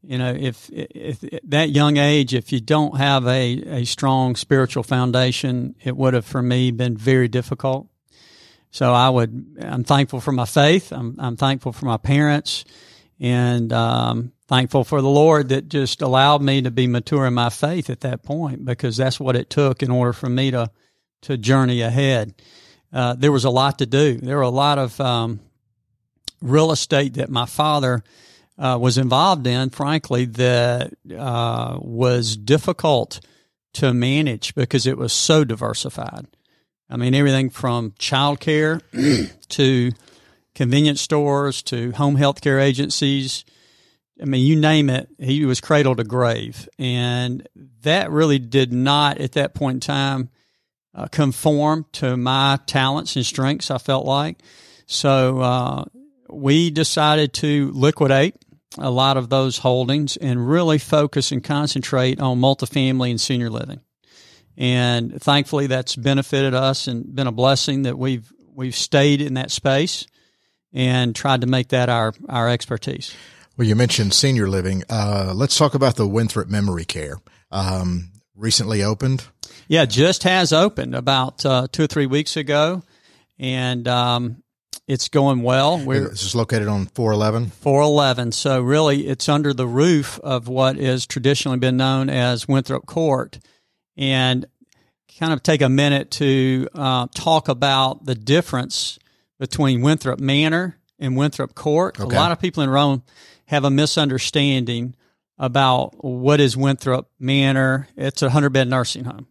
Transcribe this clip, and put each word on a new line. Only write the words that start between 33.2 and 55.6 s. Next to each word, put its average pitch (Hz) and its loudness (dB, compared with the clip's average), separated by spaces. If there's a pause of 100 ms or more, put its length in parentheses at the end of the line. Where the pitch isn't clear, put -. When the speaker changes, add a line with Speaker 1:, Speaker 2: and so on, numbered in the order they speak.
Speaker 1:
to 127 0
manage 131 -2
because 123 0
it 131 -2
was 117 -4
so 156 4
diversified. 117 -8 (640)
I 127 -8
mean, 123 0
everything 135 2
from 120 -4
childcare 151 0 (120)
<clears throat> 131 -2
to 127 2 (640)
convenience 143 2
stores 143 0
to 120 -6
home 143 0
health 139 2
care 135 2
agencies. 135 0 (760)
I - -12
mean, 131 2
you 156 6
name 151 4
it, 131 -4 (120)
he 139 0
was 127 0
cradle 139 2
to 120 -4
grave. 117 -4 (120)
And 123 -4 (360)
that 165 0
really 147 2
did 123 0
not, 139 0
at 135 -6
that 143 -2
point 131 -4
in 127 -6
time, 135 -4 (640)
uh, - -10
conform 151 0
to 127 -4
my 135 0
talents 135 -2
and 127 -2
strengths, - -4
I 131 -4
felt 135 -2
like. 143 -2 (480)
So, 131 2
uh, 127 -2 (440)